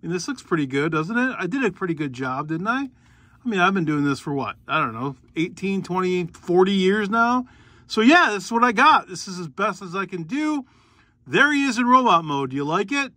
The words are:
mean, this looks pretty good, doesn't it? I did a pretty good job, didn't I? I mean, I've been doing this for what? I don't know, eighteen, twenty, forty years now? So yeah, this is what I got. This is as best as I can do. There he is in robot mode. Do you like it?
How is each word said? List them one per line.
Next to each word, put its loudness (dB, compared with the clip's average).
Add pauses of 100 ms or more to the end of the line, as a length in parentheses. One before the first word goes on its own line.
mean, -8
this -6
looks -8
pretty -2
good, -2
doesn't -2
it? -2
I -6
did -4
a 0
pretty -6
good -6
job, -6
didn't -6
I? -2 (560)
I -4
mean, 0
I've 4
been 0
doing 0
this 0
for -8
what? -6 (100)
I -2
don't -4
know, -8 (200)
eighteen, -4
twenty, -2
forty 2
years 2
now? 2 (420)
So -2
yeah, 6
this -4
is -10
what 2
I 2
got. 4
This -12
is -10
as -8
best -4
as -12
I -4
can -10
do. -4 (640)
There 4
he 2
is -2
in 0
robot 4
mode. -4
Do -6
you -2
like -2
it? -4